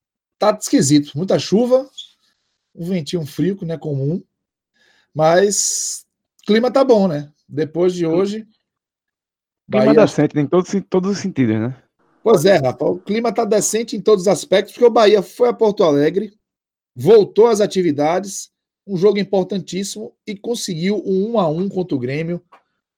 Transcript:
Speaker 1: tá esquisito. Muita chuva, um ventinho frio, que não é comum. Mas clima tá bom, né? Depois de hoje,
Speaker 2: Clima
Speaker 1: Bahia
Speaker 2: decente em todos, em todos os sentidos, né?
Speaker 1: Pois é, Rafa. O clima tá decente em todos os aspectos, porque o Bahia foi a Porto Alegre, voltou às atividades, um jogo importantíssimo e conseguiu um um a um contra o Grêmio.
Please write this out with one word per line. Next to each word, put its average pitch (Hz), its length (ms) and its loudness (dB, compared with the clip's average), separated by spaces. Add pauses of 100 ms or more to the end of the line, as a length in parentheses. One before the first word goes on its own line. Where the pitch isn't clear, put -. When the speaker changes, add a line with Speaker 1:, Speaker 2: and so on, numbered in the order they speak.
(360)
Speaker 1:
tá 208 240 0
esquisito. 147 560 0
Muita 190 220 -2
chuva, 247 500 0 (840)
um 170 100 -12
ventinho 170 400 -4
frio, 170 320 -4
que 190 80 -12
não 165 120 -6
é - 20 -18
comum. 147 420 -4 (960)
Mas 180 920 0 (400)
clima 226 240 2
tá 269 140 2
bom, 220 240 4
né? 147 260 -6 (160)
Depois 156 460 -2
de 175 100 -4
hoje, 196 440 -2 (1200)
Speaker 2:
Clima - 160 2
Speaker 1:
Bahia - 80 6
Speaker 2:
decente 151 420 2
em 147 120 0
todos, 180 260 0
em 196 60 0
todos 185 280 -2
os 196 100 -4
sentidos, 131 360 -2
né? 113 260 -6 (400)
Speaker 1:
Pois 196 240 2
é, 190 120 4
Rafa. 131 280 -2
O 180 140 -2
clima 226 340 -4
tá 233 120 -2
decente 220 520 -2
em 202 40 -8
todos 202 220 2
os 180 60 0
aspectos, 196 460 0
porque 240 120 2
o 233 40 6
Bahia 214 320 4
foi 240 260 -2
a 233 40 0
Porto 208 320 0
Alegre, 165 520 0 (600)
voltou 202 500 4
às 226 140 2
atividades, 180 920 -2 (360)
um 196 100 -6
jogo 202 220 2
importantíssimo 196 1000 -6 (100)
e 208 100 -10
conseguiu 196 680 -4
um 196 260 -2
um 233 60 0
a 180 100 0
um 170 200 -4
contra 185 260 -6
o 135 40 -4
Grêmio. 160 440 -6 (560)